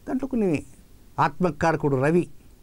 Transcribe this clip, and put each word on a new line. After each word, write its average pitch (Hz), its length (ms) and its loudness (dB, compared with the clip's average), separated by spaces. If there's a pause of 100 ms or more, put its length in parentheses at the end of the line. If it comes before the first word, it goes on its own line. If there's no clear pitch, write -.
దాంట్లో 269 180 -4
కొన్ని 196 380 0 (540)
ఆత్మకారకుడు 156 760 0
రవి 151 320 2 (360)